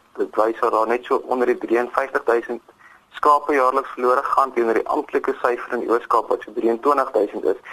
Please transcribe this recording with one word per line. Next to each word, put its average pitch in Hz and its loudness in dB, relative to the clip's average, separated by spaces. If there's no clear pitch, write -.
Dit 98 -4
wys 113 0
dat 117 2
daar 110 2
net 123 -2
so - 0
onder 123 0
die 120 2
drieënvyftig 120 -2
duisend 117 0
skape 147 2
jaarliks 131 2
verlore 127 2
gaan 135 0
teenoor 113 2
die - 0
amptelike 135 -2
syfer 123 -2
in 120 -2
die - -2
Oos-Kaap 117 0
wat 123 -2
so 110 -14
drieëntwintig 120 0
duisend 107 0
is. 90 0